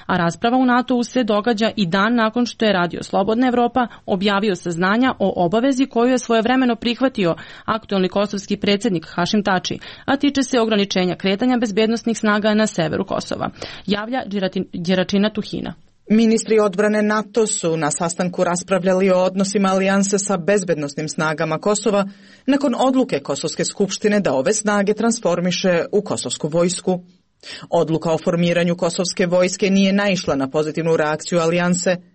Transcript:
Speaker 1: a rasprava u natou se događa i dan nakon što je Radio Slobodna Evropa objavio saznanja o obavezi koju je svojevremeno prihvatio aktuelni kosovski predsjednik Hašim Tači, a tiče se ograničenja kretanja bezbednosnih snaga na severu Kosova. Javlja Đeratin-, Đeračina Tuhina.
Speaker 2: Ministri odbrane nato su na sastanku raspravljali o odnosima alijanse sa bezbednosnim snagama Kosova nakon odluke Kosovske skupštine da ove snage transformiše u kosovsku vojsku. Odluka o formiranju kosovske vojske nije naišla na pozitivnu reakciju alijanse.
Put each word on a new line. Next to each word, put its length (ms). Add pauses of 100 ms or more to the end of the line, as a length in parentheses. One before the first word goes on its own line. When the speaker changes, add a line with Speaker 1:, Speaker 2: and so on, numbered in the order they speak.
Speaker 1:
a 100
rasprava 400
u 100
natou 360
se 220
događa 520
i 100
dan 280
nakon 320
što 180
je 80
Radio 300
Slobodna 440
Evropa 400 (200)
objavio 480
saznanja 640
o 280
obavezi 400
koju 240
je 80
svojevremeno 580
prihvatio 580 (300)
aktuelni 440
kosovski 480
predsjednik 580
Hašim 280
Tači, 360 (260)
a 120
tiče 260
se 180
ograničenja 560
kretanja 420
bezbednosnih 600
snaga 360
na 120
severu 380
Kosova. 460 (360)
Javlja 400
Đeratin-, 460
Đeračina 580
Tuhina. 440 (380)
Speaker 2:
Ministri 480
odbrane 420
nato 440
su 300
na 140
sastanku 540
raspravljali 680
o 120
odnosima 460
alijanse 500
sa 180
bezbednosnim 720
snagama 500
Kosova 460 (420)
nakon 320
odluke 420
Kosovske 440
skupštine 560
da 140
ove 180
snage 420
transformiše 960
u 100
kosovsku 460
vojsku. 520 (680)
Odluka 420
o 60
formiranju 580
kosovske 500
vojske 440
nije 220
naišla 440
na 140
pozitivnu 460
reakciju 420
alijanse. 580 (180)